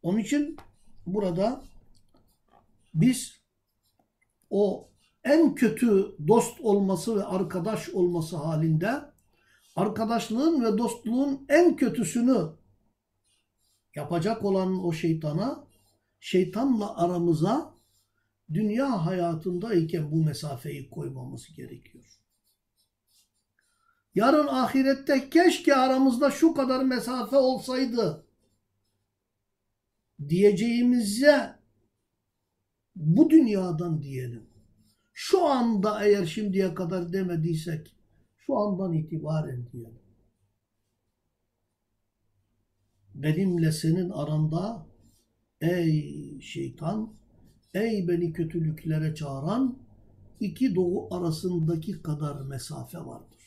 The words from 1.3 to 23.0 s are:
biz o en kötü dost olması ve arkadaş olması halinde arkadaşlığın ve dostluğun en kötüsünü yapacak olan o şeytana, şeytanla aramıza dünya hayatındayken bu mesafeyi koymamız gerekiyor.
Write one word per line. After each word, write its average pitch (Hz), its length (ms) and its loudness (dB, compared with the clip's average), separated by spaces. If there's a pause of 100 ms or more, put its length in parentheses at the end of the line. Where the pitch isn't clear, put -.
biz 233 460 2 (1080)
o 196 380 0 (360)
en 294 300 6
kötü 214 640 2 (120)
dost 226 320 2
olması 202 560 0
ve 185 80 -2
arkadaş 185 640 -4
olması 175 480 -2
halinde 160 560 0 (840)
arkadaşlığın 226 880 0
ve 208 140 2
dostluğun 254 720 -2
en 320 280 6
kötüsünü 233 760 0 (1400)
yapacak 170 500 -4
olan 190 400 0
o 170 80 -2
şeytana, 165 720 -4 (560)
şeytanla 214 760 0
aramıza 175 760 0 (800)
dünya 214 520 0
hayatındayken 175 1080 -2
bu 160 120 2
mesafeyi 143 680 -6
koymamız 131 680 -12
gerekiyor. - 480 -20 (2000)